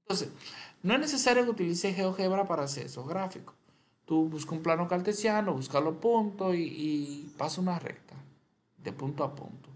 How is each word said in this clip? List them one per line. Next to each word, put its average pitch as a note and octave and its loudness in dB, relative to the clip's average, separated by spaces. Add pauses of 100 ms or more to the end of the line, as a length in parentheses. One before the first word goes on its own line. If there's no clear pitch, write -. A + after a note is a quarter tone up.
Entonces, F#3 -2 (540)
no F#3+ 4
es C4+ 6
necesario B3+ 4
que A#3 2
utilices F3+ 0
GeoGebra F#3+ 2
para D#3 0
hacer C3+ -4
esos B2+ -10
gráficos. F#3 -6 (500)
Tú D#3+ 4
busca D#3 -6
un D#3+ -4
plano E3 2
cartesiano, G#3 2
busca C3 0
los D#3 0
puntos G#3 2
y, E3+ 0
y D3 -4
pasa D#3 -2
una F3+ 0
recta - -12 (600)
de - -8
punto C#3+ -4
a - -2
punto. - -14